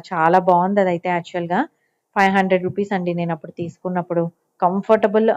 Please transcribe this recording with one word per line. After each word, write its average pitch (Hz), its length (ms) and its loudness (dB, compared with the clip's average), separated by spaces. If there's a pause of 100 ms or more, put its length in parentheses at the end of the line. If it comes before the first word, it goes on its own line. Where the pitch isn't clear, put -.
చాలా 170 360 2
బాగుంది 185 400 2
అదైతే 180 280 -2
యాక్చువల్‌గా. 175 520 -4 (560)
ఫైవ్ 196 160 4
హండ్రెడ్ 190 320 2
రూపీస్ 202 280 -4
అండి 180 220 -2
నేను 170 180 -4
అప్పుడు 165 200 -10
తీసుకున్నప్పుడు. 175 720 -4 (380)
కంఫర్టబుల్ 208 760 2